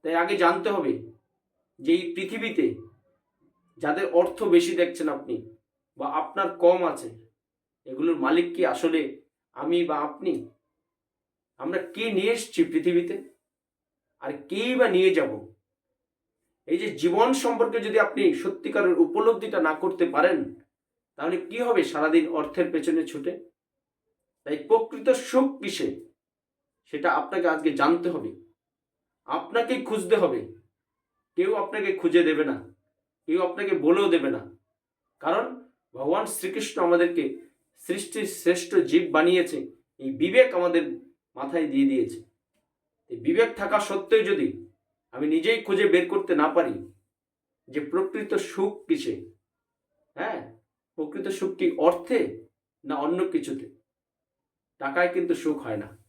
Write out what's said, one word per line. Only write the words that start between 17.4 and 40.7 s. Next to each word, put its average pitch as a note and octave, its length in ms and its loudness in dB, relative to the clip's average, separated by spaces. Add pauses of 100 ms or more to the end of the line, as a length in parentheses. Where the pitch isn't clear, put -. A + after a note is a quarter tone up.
সম্পর্কে A3+ 440 0
যদি G#3+ 200 2
আপনি - 160 -2 (200)
সত্যিকারের - 520 0 (100)
উপলব্ধিটা G#3+ 640 0
না D#3 60 2 (100)
করতে F3+ 220 0 (100)
পারেন, E3+ 240 4 (800)
তাহলে E3+ 180 -2 (120)
কি A3 180 -8
হবে G#3+ 160 4 (100)
সারাদিন D#3 320 4 (140)
অর্থের D3+ 360 -2
পেছনে D#3+ 360 0
ছুটে? E3 220 -6 (1120)
তাই D3 120 -4 (120)
প্রকৃত A3+ 400 2 (200)
সুখ C4+ 200 4 (120)
কিসে, F#3+ 280 -4 (1000)
সেটা D3+ 200 -4 (120)
আপনাকে F3 340 -4
আজকে D#3 160 0 (100)
জানতে E3+ 340 2
হবে, G#2+ 160 -8 (1000)
আপনাকেই A3+ 600 -2
খুঁজতে G#3 340 0
হবে। D3 180 0 (1000)
কেউ F#3+ 120 2 (120)
আপনাকে G3+ 280 -4 (100)
খুঁজে E3+ 280 4
দেবে D3+ 220 2
না, C#3 60 -4 (680)
কেউ E3 120 0 (100)
আপনাকে G3 240 -4 (120)
বলেও F#3 300 4
দেবে C#3 220 0
না। - 40 -8 (840)
কারণ F#3+ 200 0 (520)
ভগবান D#3+ 280 -2 (120)
শ্রীকৃষ্ণ - 400 -6 (120)
আমাদেরকে E3+ 360 2 (580)
সৃষ্টির G3 440 -6 (140)
শ্রেষ্ঠ F3 300 0 (200)
জীব F3 140 4 (120)
বানিয়েছে, E3+ 420 2 (440)
এই C3+ 80 -6 (100)
বিবেক G#3 280 6 (100)
আমাদের E3+ 260 2 (540)